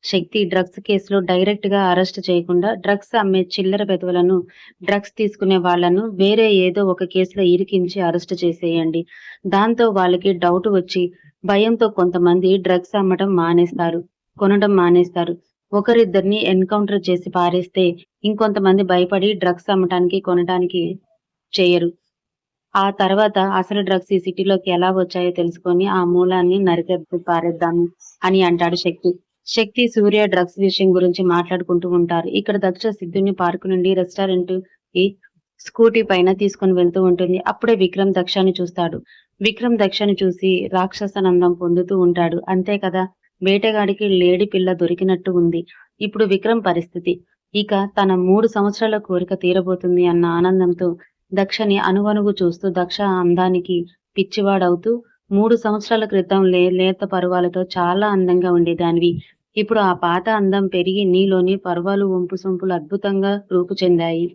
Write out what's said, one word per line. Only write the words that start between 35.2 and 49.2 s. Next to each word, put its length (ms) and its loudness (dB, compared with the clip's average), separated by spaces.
స్కూటీ 420 2
పైన 320 2
తీసుకొని 400 0
వెళ్తూ 300 2
ఉంటుంది. 340 2
అప్పుడే 280 0
విక్రమ్ 380 0
దక్షని 480 0
చూస్తాడు. 360 -4
విక్రమ్ 360 0
దక్షని 460 0
చూసి 500 0
రాక్షసనందం 800 0
పొందుతూ 460 -2
ఉంటాడు. 500 0
అంతే 280 -2
కదా, 260 -2
వేటగాడికి 640 0
లేడి 380 2
పిల్ల 280 -2
దొరికినట్టు 580 -2
ఉంది 300 0
ఇప్పుడు 240 -2
విక్రమ్ 420 0
పరిస్థితి. 460 -2
ఇక 200 -2
తన 300 0
మూడు 320 2
సంవత్సరాల 500 0
కోరిక 360 -4